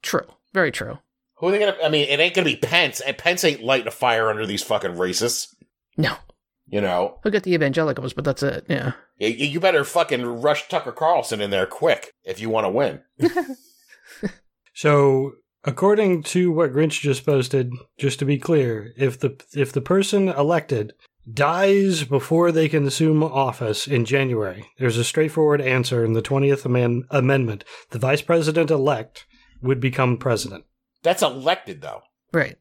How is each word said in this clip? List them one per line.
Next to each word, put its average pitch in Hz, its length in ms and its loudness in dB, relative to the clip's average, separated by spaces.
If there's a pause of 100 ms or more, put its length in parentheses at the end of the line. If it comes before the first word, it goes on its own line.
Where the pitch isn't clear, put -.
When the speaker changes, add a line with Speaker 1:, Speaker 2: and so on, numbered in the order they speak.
Speaker 1:
True. - 240 -4 (260)
Very 170 200 0
true. 113 260 -10 (380)
Speaker 2:
Who 165 100 -4
are 180 60 2
they 208 80 0
gonna, 196 240 2
I 156 40 2
mean, 147 200 2
it 143 100 2
ain't 175 160 2
gonna 185 120 2
be 135 100 0
Pence. 151 440 0
And 131 160 -6
Pence 180 280 -2
ain't 139 180 0
lighting 123 240 0
a 113 60 -6
fire 113 360 0
under 107 160 -2
these 101 200 -4
fucking 101 300 -2
racists. 92 600 -4 (420)
Speaker 1:
No. - 200 0 (500)
Speaker 2:
You 104 140 -4
know? 92 420 -2
Speaker 1:
He'll 220 100 0
get 202 120 -2
the 180 100 0
evangelicals, 139 580 -2
but - 120 -8
that's 139 180 -2
it. 139 260 -4
Yeah. 131 240 -4 (280)
Speaker 2:
Y-, 113 180 -2
y-, 143 80 -2
you 147 140 -4
better 170 240 4
fucking 143 400 0 (180)
rush 147 260 0
Tucker 147 240 -4
Carlson 139 480 0
in 101 100 -2
there 95 160 2
quick - 460 -2 (120)
if 92 160 -8
you 110 100 -6
wanna 107 200 0
win. 117 320 -2 (180)
<laughs> 339 80 2 (1500)
Speaker 3:
So, 139 580 2 (320)
according 185 600 2
to 180 280 2
what 151 200 2
Grinch 151 280 0
just 135 260 -2
posted, 127 460 0 (260)
just 139 220 -2
to 143 40 -2
be 139 140 0
clear, 120 580 0
if 127 220 -2
the, - 220 -4 (140)
if 135 180 -2
the 139 80 -2
person 196 480 0
elected 143 640 0 (400)
dies 180 720 2
before 160 480 2
they 160 160 2
can 147 180 0
assume 156 380 2
office 127 640 -2
in 127 160 2
January, 110 640 -2 (120)
there's 120 180 0
a 120 80 0
straightforward 151 560 2
answer 127 440 0
in 113 80 0
the 113 100 0
twentieth 139 420 0
amend-, 123 460 0
Amendment. 127 540 2 (260)
The 120 80 -8
vice 131 240 0
president-elect 151 1040 0 (340)
would 127 200 0
become 123 360 2
president. - 480 -4 (380)
Speaker 2:
That's 185 200 2
elected, 135 600 -2
though. 67 200 -14 (300)
Speaker 1:
Right. - 280 -2